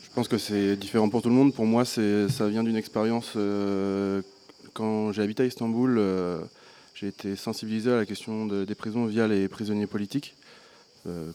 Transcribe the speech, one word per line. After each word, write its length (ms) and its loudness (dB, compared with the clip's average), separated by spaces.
Je 100 -20
pense 140 -2
que 100 0
c'est 400 2
différent 320 2
pour 140 0
tout 60 0
le 60 6
monde. 180 6
Pour 120 0
moi, 200 4
c'est, 440 2
ça 180 0
vient 160 0
d'une 140 0
expérience, 580 -2
euh, 840 0
quand 380 -2
j'ai 120 0
habité 200 0
à 40 2
Istanbul, 500 0
euh, 420 0
j'ai 140 -8
été 280 -6
sensibilisé 560 -4
à 60 4
la 80 2
question 400 -6
de, 180 -2
des 120 -4
prisons 320 -4
via 200 2
les 200 2
prisonniers 400 -4
politiques. 500 -6
Euh, 280 -8